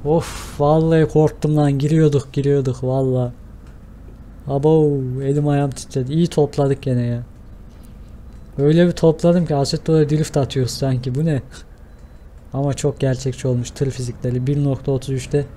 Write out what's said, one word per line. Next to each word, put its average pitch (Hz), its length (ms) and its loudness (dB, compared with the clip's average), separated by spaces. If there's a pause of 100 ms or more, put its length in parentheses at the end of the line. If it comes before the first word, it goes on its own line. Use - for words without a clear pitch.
Of, - 540 -2
vallahi 160 480 4
korktum 151 500 2
lan. 139 220 2
Giriyorduk, 147 540 2
giriyorduk 139 500 0
vallahi. 127 480 0 (1160)
Abo, 147 500 4 (260)
elim 147 240 0
ayağım 143 240 2
titredi. 131 420 -6
İyi 165 140 2
topladık 143 540 0
gene 127 200 0
ya. 120 220 -4 (1300)
Öyle 156 300 4
bir 170 40 2
topladım 170 540 2
ki 147 100 0
Assetto'da 151 540 2
drift 151 280 0
atıyoruz 127 340 0
sanki. 131 440 -2
Bu 156 100 0
ne? 147 160 0 (1120)
Ama 139 200 -2
çok 139 260 -4
gerçekçi 131 480 -2
olmuş 123 240 -2
tır 135 200 -2
fizikleri. 123 560 -4
Bir 143 160 0
nokta 139 280 -2
otuz 135 180 -4
üçte 135 360 -2 (120)